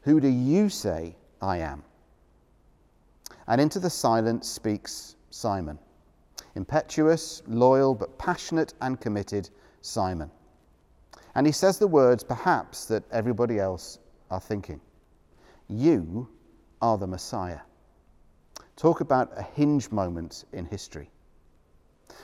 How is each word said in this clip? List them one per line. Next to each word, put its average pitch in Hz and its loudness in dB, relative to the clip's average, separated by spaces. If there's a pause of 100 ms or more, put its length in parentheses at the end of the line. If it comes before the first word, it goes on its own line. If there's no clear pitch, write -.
who 151 6
do 139 4
you 143 4
say 85 -6 (240)
I 95 -2
am?" 73 -8 (1600)
And 120 2
into 156 2
the 180 -2
silence 113 0
speaks - -8 (160)
Simon. 90 -6 (760)
Impetuous, 156 0
loyal, 131 4
but - -10
passionate - -4
and 131 -4
committed 101 -4 (320)
Simon. 92 -4 (1040)
And 135 2
he 151 4
says 190 2
the 208 4
words, 131 6
"Perhaps," - -2
that 107 -2
everybody 117 0
else 95 -4 (300)
are 92 -6
thinking. 92 -8 (840)
"You 110 0 (540)
are 113 2
the 98 -6
Messiah." 90 -8 (1120)
Talk 165 2
about 131 2
a 101 -10
hinge 147 0
moment 87 -4
in 90 -10
history. - -14 (1120)